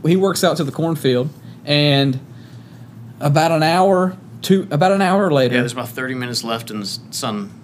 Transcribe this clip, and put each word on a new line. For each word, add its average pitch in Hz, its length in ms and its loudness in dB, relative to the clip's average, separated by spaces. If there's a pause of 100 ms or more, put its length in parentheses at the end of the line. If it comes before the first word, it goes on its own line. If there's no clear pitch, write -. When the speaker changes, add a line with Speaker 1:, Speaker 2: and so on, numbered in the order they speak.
Speaker 1:
he 165 120 4
works 190 280 2
out 156 140 2
to 165 60 -2
the 139 80 -6
cornfield, 143 580 -2 (340)
and 139 560 2 (1000)
about 156 320 2
an 156 100 2
hour, 185 540 2 (260)
two, 190 280 2
about 170 220 4
an 196 100 2
hour 190 280 2
later, 131 240 2
Speaker 2:
Yeah, 123 80 2
there's 120 100 -2
about 123 160 -8
thirty 131 260 -6
minutes 123 300 -6
left 113 260 -6
in 107 100 -8
the 98 60 -8
s-, - 140 -10 (100)
sun. 104 400 -6 (140)